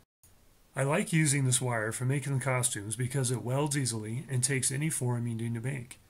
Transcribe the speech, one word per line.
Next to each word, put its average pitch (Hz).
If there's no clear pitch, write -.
I 135
like 170
using 143
this 123
wire 113
for 123
making 135
the 131
costumes 113
because 127
it 113
welds 143
easily 113
and 127
takes 135
any 143
form 120
you 117
need 117
to 113
make. 131